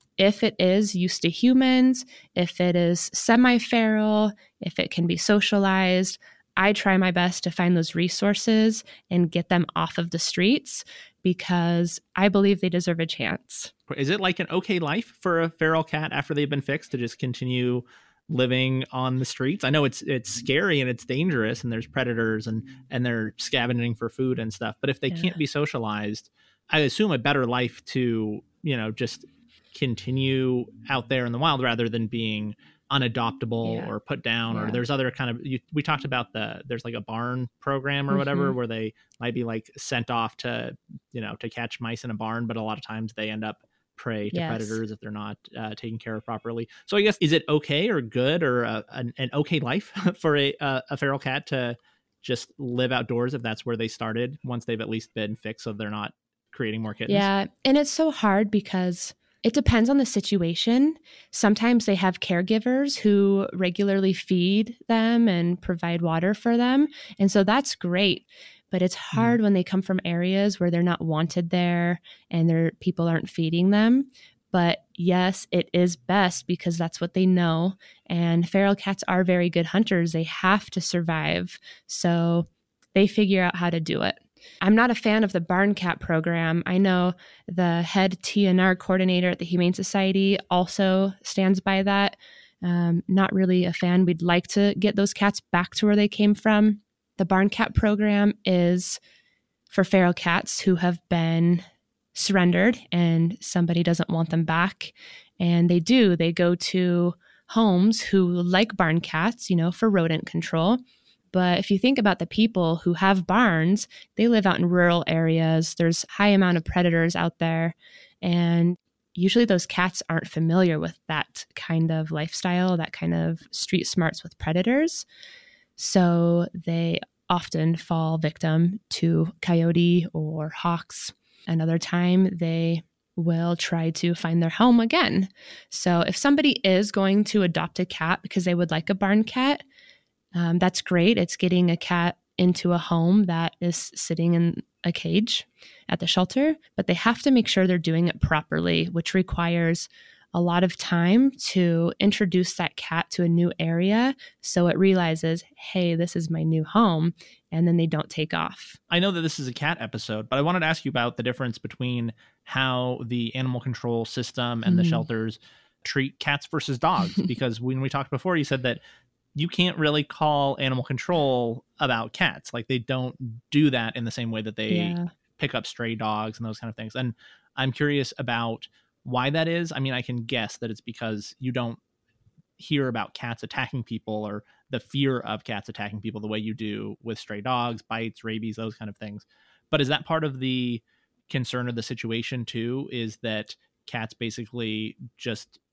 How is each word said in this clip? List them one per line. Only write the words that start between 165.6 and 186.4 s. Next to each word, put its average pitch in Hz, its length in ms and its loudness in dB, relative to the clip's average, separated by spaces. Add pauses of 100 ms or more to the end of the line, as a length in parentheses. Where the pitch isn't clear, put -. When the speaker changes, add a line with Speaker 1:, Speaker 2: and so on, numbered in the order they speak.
Speaker 2:
treat 139 360 -6
cats 143 260 -4
versus 143 320 -6
dogs, 185 440 0
Speaker 1:
<laughs> 185 60 0
Speaker 2:
because 120 320 -4
when 131 220 -4
we 135 80 -2
talked 139 220 -6
before, 175 260 -2
you 151 60 0
said 135 200 -2
that 123 180 -2 (540)
you 151 120 0
can't 180 300 0
really 151 260 2
call 143 560 0
animal 131 240 -2
control 131 800 -2 (160)
about 117 340 -4
cats. - 400 -4
Like, 117 140 -8
they 131 120 -2
don't 127 360 -6 (360)
do 147 200 4
that 117 240 -2
in 120 80 -6
the 113 80 -4
same 117 200 -6
way 110 100 -4
that 107 140 -8
they 110 200 -2
Speaker 1:
Yeah. 175 320 -2 (300)
Speaker 2:
pick 139 180 -4
up 117 100 -6
stray 113 300 -6
dogs 107 420 -4
and 113 80 -10
those 110 140 -10
kind 117 100 -12
of 104 60 -12
things. 113 200 -12
And 127 200 -4 (400)
I'm 135 160 -2
curious 143 460 -2
about 117 500 -4 (360)
why 123 260 -2
that 160 180 0
is. 170 240 -4
I 139 80 -6
mean, 135 140 -2
I 123 80 -4
can 120 240 -8
guess 117 320 -6
that 113 140 -8
it's 107 100 -14
because 110 580 -10
you 127 120 -6
don't 120 280 -6 (800)
hear 139 320 -2
about 113 240 -6
cats 117 300 -10
attacking 127 400 -6
people 107 440 -8
or 104 160 -8 (260)
the 127 120 -4
fear 135 400 -2
of 107 240 -8
cats 104 240 -8
attacking 104 320 -10
people 107 180 -8
the 107 80 -8
way 107 120 -4
you 110 140 -6